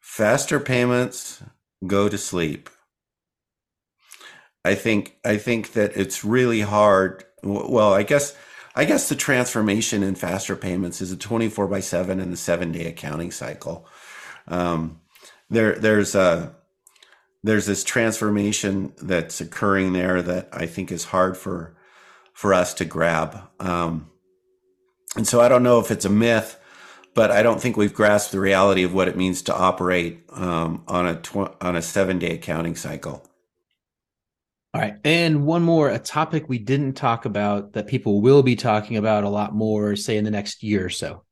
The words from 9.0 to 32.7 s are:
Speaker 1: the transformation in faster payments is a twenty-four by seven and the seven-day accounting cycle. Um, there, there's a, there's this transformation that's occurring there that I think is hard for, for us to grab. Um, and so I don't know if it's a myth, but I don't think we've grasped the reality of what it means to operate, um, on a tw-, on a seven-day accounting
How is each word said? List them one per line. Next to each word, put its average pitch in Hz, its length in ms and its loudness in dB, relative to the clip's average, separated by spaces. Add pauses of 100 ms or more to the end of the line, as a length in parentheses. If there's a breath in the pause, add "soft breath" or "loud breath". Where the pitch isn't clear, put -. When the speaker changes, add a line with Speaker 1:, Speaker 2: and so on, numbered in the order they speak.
Speaker 1:
the 143 60 -2
transformation 110 880 0
in 95 120 -2
faster 92 420 -6
payments 92 460 -6
is 92 100 -8
a 92 40 -8
twenty-four 107 520 -2
by 98 120 -4
seven 92 400 -2
and 90 120 -6
the 87 60 -8
seven-day 85 480 -4
accounting 82 460 -10
cycle. - 540 -12 (600 loud breath)
Um, 82 540 -4 (480 soft breath)
there, 107 240 2
there's 107 400 2
a, 87 420 2 (840 soft breath)
there's 104 220 2
this 101 200 -2
transformation 104 1160 -2
that's 87 400 -4
occurring 95 540 -2
there 90 260 0
that 90 320 -6
I 85 140 -8
think 90 260 -8
is 82 120 -8
hard 92 340 0
for, 87 360 -10 (600 soft breath)
for 101 180 0
us 90 220 2
to 95 100 -4
grab. 82 560 -2 (180)
Um, 85 520 -4 (1040)
and 110 100 -2
so 120 140 4
I 120 80 8
don't 123 140 6
know 123 180 6
if 113 100 -6
it's 107 140 -2
a 98 60 0
myth, 110 500 2 (540 loud breath)
but 110 160 4
I 101 120 4
don't 110 160 4
think 113 200 -2
we've 104 160 2
grasped 104 380 4
the 95 80 -2
reality 95 420 4
of 90 100 0
what 92 160 2
it 90 80 -4
means 92 280 -2
to 87 120 -2
operate, 90 680 0 (120)
um, 85 520 -4
on 90 200 0
a 85 100 -2
tw-, - 460 -8
on 90 140 -2
a 85 60 -2
seven-day 92 520 0
accounting 82 420 -6